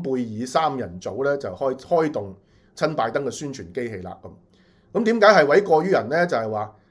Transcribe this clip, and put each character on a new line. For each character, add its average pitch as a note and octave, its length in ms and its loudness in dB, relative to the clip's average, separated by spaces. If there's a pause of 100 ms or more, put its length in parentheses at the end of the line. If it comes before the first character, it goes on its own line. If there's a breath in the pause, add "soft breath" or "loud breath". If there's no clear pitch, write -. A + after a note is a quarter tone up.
貝 B2 380 -4
爾 B2+ 60 -6
三 D3+ 320 0
人 F#2 200 -8
組 G2+ 260 -6
咧， C#3+ 120 0
就 C#3 140 -8
開-， C3 260 -2
開 D#3+ 340 0
動 G2+ 240 -8 (400 soft breath)
親 D#3 200 -2
拜 A#2 160 -2
登 C#3+ 160 -4
嘅 B2 40 -2
宣 C#3 220 -8
傳 F#2+ 200 -14
機 A#2+ 180 -6
器 G#2+ 60 -10
啦。 F2+ 260 -12
咁， G2 80 -18 (720 soft breath)
咁 A#3+ 40 0
點 A3 160 2
解 G3+ 60 8
係 G3 180 8
諉 C#3+ 200 6
過 D#3 180 4
於 F#3+ 80 -2
人 A#2 180 2
呢？ E3 180 2
就 D#3+ 100 -2
係 A2 140 -2
話， G#2+ 260 -6 (140 soft breath)